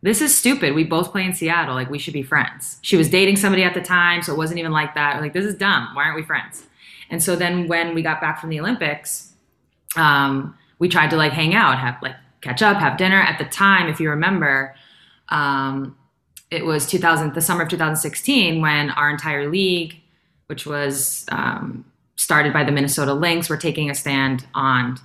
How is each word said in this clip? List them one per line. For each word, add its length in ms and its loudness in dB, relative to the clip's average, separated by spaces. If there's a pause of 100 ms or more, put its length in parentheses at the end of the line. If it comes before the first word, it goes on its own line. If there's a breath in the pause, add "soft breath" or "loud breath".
"This 200 2
is 140 4
stupid. 400 2
We 80 2
both 280 -2
play 140 -2
in 80 -2
Seattle. 420 -2
Like, 140 -4
we 100 -8
should 140 -10
be 100 -4
friends." 580 -4
She 160 2
was 120 4
dating 280 4
somebody 260 2
at 100 2
the 80 -4
time, 400 2
so 120 -4
it 40 -2
wasn't 220 -4
even 120 -4
like 240 0
that. 260 0
Like, 120 -6
"This 120 -2
is 100 -4
dumb. 380 0
Why 100 -2
aren't 120 -2
we 80 -6
friends?" 420 -6 (440 loud breath)
And 120 -4
so 140 0
then 320 -2
when 260 -2
we 80 -2
got 180 -2
back 220 -4
from 80 -10
the 100 -4
Olympics, 720 -6 (640)
um, 600 2 (240 soft breath)
we 100 2
tried 220 4
to, 40 0
like, 160 2
hang 220 0
out, 260 4
have, 220 -4
like, 140 -8 (260)
catch 200 -4
up, 160 4
have 200 0
dinner. 240 4
At 180 2
the 60 -4
time, 420 4
if 120 -4
you 100 0
remember, 680 0 (540 soft breath)
um, 680 -2 (560)
it 140 -4
was 220 0
two 120 -2
thousand, 340 2
the 80 -2
summer 220 0
of 60 -4
two 80 -2
thousand 200 0
sixteen, 640 0
when 300 2
our 180 0
entire 400 -4
league, 460 -2 (520)
which 180 -10
was, 680 -4
um, 540 -6 (320)
started 360 2
by 100 2
the 80 0
Minnesota 420 0
Lynx, 360 0
were 80 -2
taking 320 -2
a 60 -6
stand 500 -2 (100)
on 500 0